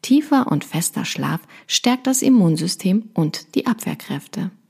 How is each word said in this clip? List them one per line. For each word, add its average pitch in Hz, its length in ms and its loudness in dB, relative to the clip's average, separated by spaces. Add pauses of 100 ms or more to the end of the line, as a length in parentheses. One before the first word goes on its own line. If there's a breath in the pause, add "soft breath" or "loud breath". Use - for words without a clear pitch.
tiefer 277 500 2
und 147 100 0
fester - 420 -6
Schlaf 147 360 -4 (260 loud breath)
stärkt 254 400 0
das 262 160 0
Immunsystem 185 920 2
und - 440 -4
die - 100 -2
Abwehrkräfte. 185 840 -6 (180)